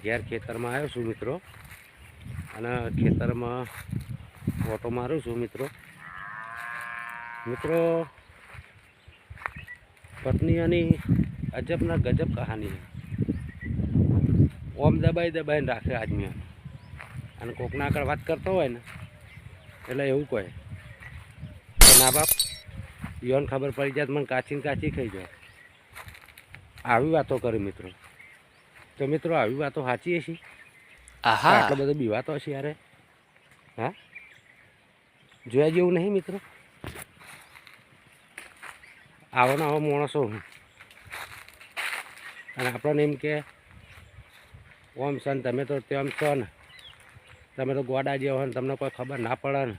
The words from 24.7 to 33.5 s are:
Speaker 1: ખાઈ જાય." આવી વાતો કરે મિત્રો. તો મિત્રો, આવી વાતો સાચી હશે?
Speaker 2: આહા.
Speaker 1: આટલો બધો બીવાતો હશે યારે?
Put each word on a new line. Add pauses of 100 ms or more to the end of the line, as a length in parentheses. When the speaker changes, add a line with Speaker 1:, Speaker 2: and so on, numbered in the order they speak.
Speaker 1:
ખાઈ
જાય." (1600)
આવી
વાતો
કરે
મિત્રો. (1080)
તો
મિત્રો,
આવી
વાતો
સાચી
હશે? (840)
Speaker 2:
આહા.
Speaker 1:
આટલો
બધો
બીવાતો
હશે
યારે? (1040)